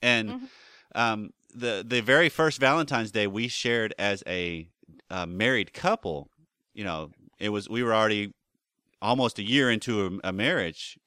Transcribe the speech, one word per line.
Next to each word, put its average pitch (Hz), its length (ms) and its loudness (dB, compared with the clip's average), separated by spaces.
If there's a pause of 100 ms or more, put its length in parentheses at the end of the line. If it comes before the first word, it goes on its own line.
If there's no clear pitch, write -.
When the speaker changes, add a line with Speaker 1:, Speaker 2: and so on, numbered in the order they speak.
Speaker 1:
And, 117 300 2
Speaker 2:
Mm-hmm. 247 140 -8 (500)
Speaker 1:
um, 110 380 -2 (220)
the, 113 320 -4
the 120 140 0
very 139 300 6
first 156 300 0
Valentine's 135 500 2
Day 104 160 0
we 107 220 -2
shared 117 500 -2
as 101 280 0
a, 87 420 -4 (420)
uh, 90 160 -6
married 101 480 0
couple, 90 540 -4 (460)
you 104 100 -10
know, 80 260 -6 (280)
it 104 120 -4
was, 104 180 -2
we 117 140 -2
were 117 120 2
already 107 380 2 (680)
almost 120 360 2
a 107 40 -4
year 123 280 4
into 101 540 0
a, 92 40 -2
a 95 40 -2
marriage 104 760 -2